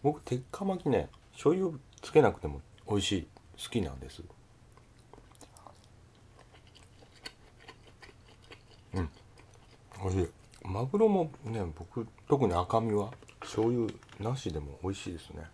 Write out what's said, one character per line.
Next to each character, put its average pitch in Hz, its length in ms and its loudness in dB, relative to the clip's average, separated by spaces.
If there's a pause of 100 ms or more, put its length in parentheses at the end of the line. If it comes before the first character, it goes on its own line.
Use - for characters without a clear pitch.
僕、 151 160 2
鉄 127 320 -4
火 - 140 -6
巻 190 180 -2
き 151 60 0
ね、 92 180 4 (240)
醤 156 240 4
油 180 220 0 (240)
つ - 100 -12
け 156 100 10
な 107 120 6
く - 80 -12
て 78 80 -4
も 69 100 -8 (300)
美 104 80 2
味 98 40 2
し - 180 -2
い、 76 80 -8 (260)
好 - 160 -12
き 117 120 0
な 76 120 -4
ん 65 80 -12
で 65 80 -12
す。 - 120 -16 (4000)
う 95 60 -2
ん。 80 100 -2 (920)
美 95 60 0
味 92 140 2
し - 20 -
い。 - 40 -8 (380)
マ 98 160 -2
グ 135 140 -2
ロ 220 100 6
も 180 240 4 (140)
ね、 110 180 -2 (100)
僕、 113 320 -8 (220)
特 135 180 4
に 92 80 4
赤 90 280 2
身 113 100 0
は 104 220 0 (260)
醤 - 280 0
油 117 200 2 (320)
な 113 160 -2
し 110 160 -6
で 76 80 -4
も 69 240 -10
美 92 60 0
味 98 100 -2
し - 100 -10
い 87 40 -6
で 82 60 -10
す - 100 -18
ね。 80 240 -12